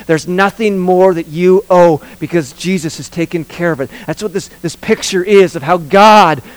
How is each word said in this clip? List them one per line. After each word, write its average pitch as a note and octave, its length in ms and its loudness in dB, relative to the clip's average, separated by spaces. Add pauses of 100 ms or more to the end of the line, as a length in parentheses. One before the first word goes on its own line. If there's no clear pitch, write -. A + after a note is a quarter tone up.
There's D#3+ 220 -4
nothing G3 500 -2
more F#3 380 2
that E3 120 -8
you F3+ 440 2
owe F3 300 4 (180)
because D#3 340 -6
Jesus E3 440 -6
has C#3+ 120 -16
taken E3+ 360 -8
care F3 260 -4
of C#3 100 -4
it. C3 80 -8 (160)
That's - 160 -8
what G#3 100 -8
this, F#3 160 -8 (140)
this E3+ 140 -8
picture - 480 -4
is G3 320 2
of D3 80 -10
how E3+ 140 0
God F#3 680 4 (140)